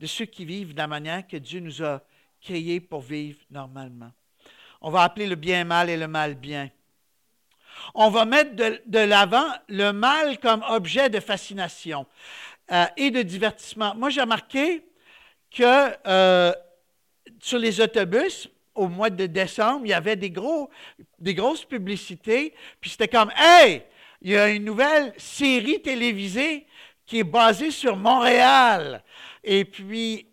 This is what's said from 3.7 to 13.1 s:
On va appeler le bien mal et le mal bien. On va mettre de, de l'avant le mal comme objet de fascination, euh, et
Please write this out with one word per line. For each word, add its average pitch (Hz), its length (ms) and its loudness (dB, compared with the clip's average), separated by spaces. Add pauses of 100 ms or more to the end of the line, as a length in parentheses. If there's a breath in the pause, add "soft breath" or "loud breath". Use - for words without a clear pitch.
On 160 40 -6
va 175 120 6
appeler 190 240 0
le 185 100 -4
bien 175 280 -2
mal 170 240 0
et 170 80 -4
le 160 120 -6
mal 156 260 -4
bien. 139 360 -12 (1200 loud breath)
On 214 160 6
va 220 160 2
mettre 285 280 2
de, 226 300 -2
de 220 140 0
l'avant 208 480 4 (200)
le 202 260 -2
mal 269 460 0
comme 226 300 0
objet 226 400 0
de 208 120 -2
fascination, 180 840 -10 (640 loud breath)
euh, 175 140 6 (140)
et 277 120 0